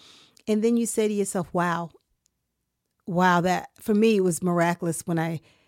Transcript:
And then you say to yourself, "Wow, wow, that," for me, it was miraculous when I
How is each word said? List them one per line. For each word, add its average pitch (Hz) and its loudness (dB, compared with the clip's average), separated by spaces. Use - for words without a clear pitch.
And 214 0
then 233 2
you 233 0
say 220 -2
to 214 -2
yourself, 196 -4
"Wow, 170 -2
wow, 180 2
that," 180 -2
for 214 -2
me, 220 4
it 190 2
was 180 0
miraculous 170 -2
when 170 -2
I 165 -4